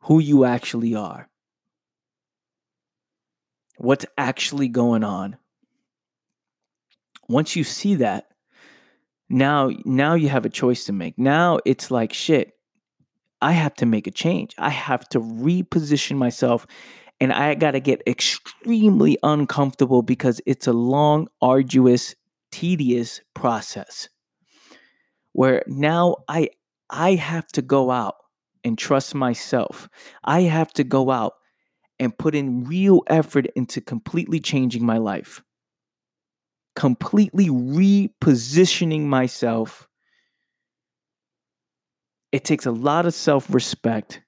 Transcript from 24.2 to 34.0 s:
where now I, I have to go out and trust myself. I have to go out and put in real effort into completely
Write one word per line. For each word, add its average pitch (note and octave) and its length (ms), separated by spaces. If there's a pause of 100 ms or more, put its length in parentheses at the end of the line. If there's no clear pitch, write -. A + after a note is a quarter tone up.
where C3 340
now D#3+ 500 (120)
I, D3+ 200 (400)
I F3 280
have D#3+ 320
to - 120
go C3 300
out A#2 240 (500)
and A2+ 140
trust - 360
myself. B2+ 720 (380)
I E3 180
have D#3+ 320
to C#3+ 100
go C3 260
out A#2 240 (640)
and B2 180
put D3+ 180
in B2+ 300
real F#3 420
effort D3 480
into B2+ 280
completely D#3+ 580